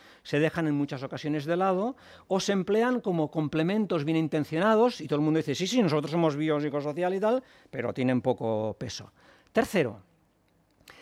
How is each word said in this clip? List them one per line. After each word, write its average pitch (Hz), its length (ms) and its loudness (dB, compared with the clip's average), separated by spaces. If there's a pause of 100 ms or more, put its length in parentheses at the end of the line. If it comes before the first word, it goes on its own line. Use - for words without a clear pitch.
(220)
se - 160 -2
dejan 160 300 0
en 147 80 0
muchas 143 260 -4
ocasiones 147 420 -6
de 165 120 -2
lado 190 400 0 (320)
o 190 100 0
se 196 140 0
emplean 220 480 2
como 165 320 -2
complementos 165 720 0
bien 160 120 0
intencionados 165 840 2
y 151 80 -10
todo 151 100 0
el 147 60 2
mundo 156 140 2
dice, 147 180 -2
"Sí, 185 100 -2
sí, 233 160 2
nosotros 147 300 2
somos 160 240 2
biopsicosocial 151 800 -2
y 190 60 -4
tal", 226 220 0 (280)
pero 117 220 -4
tienen 127 280 0
poco 110 580 -2
peso. - 340 -10 (400)
Tercero, 151 500 0 (1000)